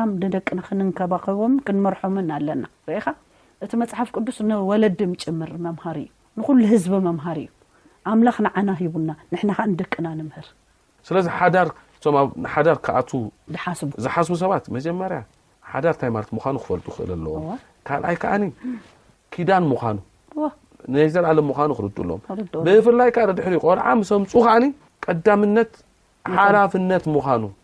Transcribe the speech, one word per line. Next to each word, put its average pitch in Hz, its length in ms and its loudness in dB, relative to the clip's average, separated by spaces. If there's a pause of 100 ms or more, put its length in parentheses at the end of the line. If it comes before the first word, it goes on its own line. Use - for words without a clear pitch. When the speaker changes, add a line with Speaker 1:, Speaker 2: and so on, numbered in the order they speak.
(180)
Speaker 1:
ንደቅና 185 440 -4
ክንንከባኸቦም 196 960 -2
ክንመርሖምን 196 720 -2
ኣለና። 147 340 -4 (200)
ርኢኻ? 190 220 -6 (560)
እቲ 202 120 -12
መፅሓፍ 233 360 -4
ቅዱስ 247 320 -6
ንወለዲ 208 640 0
ምጭምር 165 540 -6
መምሃሪ 165 400 -8
እዩ። - 120 -12 (260)
ንኩሉ 254 300 4
ህዝቢ 196 260 4 (100)
መምሃሪ 165 380 -4
እዩ። - 120 -14 (540)
ኣምላኽ 226 320 4
ንዓና 202 360 0
ሂቡና፣ 160 360 -4 (180)
ንሕና 202 220 -2
ከዓ 208 160 -2
ንደቅና 175 480 -4
ንምህር። 156 320 -12 (600)
Speaker 2:
ስለዚ 175 240 0
ሓዳር፣ 180 380 2 (240)
እቶም 147 240 0
ኣብ 139 120 4 (180)
ሓዳር 151 320 2
ክኣትዉ 131 420 -2 (300)
Speaker 1:
ዝሓስቡ 160 480 -8
Speaker 2:
ዝሓስቡ 165 380 0
ሰባት 180 320 0
መጀመርያ 170 500 -6 (460)
ሓዳር 147 280 -2
እንታይ 127 180 -4
ማለት 110 220 -4
ምዃኑ 135 240 -4
ክፈልጡ 90 300 -6
ይኽእል - 260 -10
ኣለዎም። 80 300 -6
Speaker 1:
እዋ። 175 140 -8 (280)
Speaker 2:
ካልኣይ 165 320 -4
ከዓኒ 202 260 -2 (880)
ኪዳን 180 340 2
ምዃኑ፣ 117 320 0 (340)
Speaker 1:
እዋ። 302 140 -4 (380)
Speaker 2:
ናይ 151 240 2
ዘለኣለም 160 380 2
ምዃኑ 143 260 0
ክርድኡ 104 280 -6
ኣለዎም። 90 240 -6
Speaker 1:
ክርድኡ። 190 400 -8
Speaker 2:
ብፍላይ 233 460 6
ከዓ 233 180 2
ድሕሪኡ 180 340 0
ቆልዓ 165 320 2
ምስ 214 180 0
ኣምፅኡ 202 300 2
ከዓኒ 233 220 6 (380)
ቀዳምነት 208 680 4 (520)
Speaker 1:
ምዃኑ። 185 120 -4
Speaker 2:
ሓላፍነት 190 720 4
ምዃኑ። 135 380 0 (200)